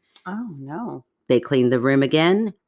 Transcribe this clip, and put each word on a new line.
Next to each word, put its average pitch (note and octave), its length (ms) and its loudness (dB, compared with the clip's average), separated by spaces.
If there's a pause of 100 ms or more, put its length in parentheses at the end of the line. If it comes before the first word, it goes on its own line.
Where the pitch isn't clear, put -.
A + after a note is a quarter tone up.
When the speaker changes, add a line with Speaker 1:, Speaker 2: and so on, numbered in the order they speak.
(260)
Speaker 1:
Oh, A3 220 -10 (100)
no. C#3+ 480 -12 (220)
Speaker 2:
They B2 120 4
cleaned B2 320 2
the B2+ 80 2
room C3+ 220 2
again, E3+ 520 2 (140)